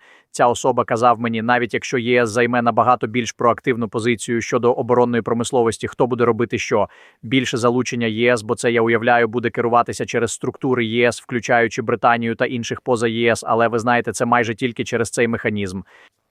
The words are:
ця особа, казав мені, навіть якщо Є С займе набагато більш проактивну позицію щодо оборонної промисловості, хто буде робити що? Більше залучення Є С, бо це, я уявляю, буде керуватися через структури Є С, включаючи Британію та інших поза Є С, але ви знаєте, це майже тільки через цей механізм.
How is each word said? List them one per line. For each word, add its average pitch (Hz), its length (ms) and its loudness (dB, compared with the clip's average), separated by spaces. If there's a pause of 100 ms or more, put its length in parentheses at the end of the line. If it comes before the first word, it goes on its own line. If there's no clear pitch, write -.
(300)
ця 135 160 2
особа, 120 380 0
казав 117 360 2
мені, 113 220 -4
навіть 120 320 0
якщо 127 240 -4
Є 123 240 2
С 113 80 0
займе 120 320 0
набагато 120 440 2
більш 113 260 -4
проактивну 117 560 0
позицію 117 520 -2
щодо 120 320 0
оборонної 120 500 2
промисловості, 117 640 -2
хто - 180 0
буде 120 180 0
робити 117 340 0
що? 101 300 0 (340)
Більше 127 340 -2
залучення 120 500 0
Є 113 260 2
С, 113 100 0
бо 110 120 -4
це, 120 180 0
я 117 100 4
уявляю, 117 460 4
буде 113 220 -2
керуватися 117 560 0
через 117 260 -2
структури 127 520 -2
Є 120 240 2
С, - 120 -2
включаючи 120 600 0
Британію 117 520 0
та 123 120 -2
інших 120 340 -6
поза 120 280 0
Є 113 240 2
С, - 140 -2
але 113 220 2
ви 113 100 0
знаєте, 120 340 0
це 127 120 -2
майже 120 300 2
тільки 120 300 -4
через 113 260 -2
цей 120 180 0
механізм. 104 520 -4 (500)